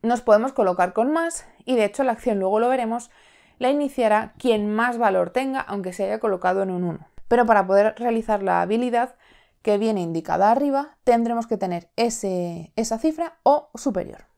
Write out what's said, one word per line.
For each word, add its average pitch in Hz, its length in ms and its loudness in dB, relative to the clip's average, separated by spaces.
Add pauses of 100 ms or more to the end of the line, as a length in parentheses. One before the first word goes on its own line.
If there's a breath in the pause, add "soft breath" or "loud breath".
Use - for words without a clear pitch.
Nos 233 180 0
podemos 226 320 4
colocar 185 400 0
con 233 180 0
más 330 360 -4 (180)
y 254 100 -2
de 214 120 2
hecho 208 180 -2
la 247 80 0
acción, 220 260 -2
luego 196 220 0
lo 240 80 2
veremos, 240 420 -2 (480 soft breath)
la 254 120 0
iniciará 240 680 0
quien 214 340 0
más 233 260 0
valor 190 320 2
tenga, 262 300 -2
aunque 185 340 -8
se 202 100 -4
haya 214 160 -4
colocado 190 420 0
en 190 80 -2
un 180 140 -2
uno. 170 240 -6 (200)
Pero 240 180 4
para 202 200 4
poder 202 300 4
realizar 220 460 -2
la 175 180 0
habilidad 233 540 -2 (480 soft breath)
que 208 160 2
viene 214 240 0
indicada 165 480 0
arriba, 277 520 0
tendremos 233 440 0
que 226 100 -4
tener 180 400 -6
ese, 180 800 -4
esa 226 220 -4
cifra 320 440 -4
o 285 320 2
superior. - 520 -6 (120)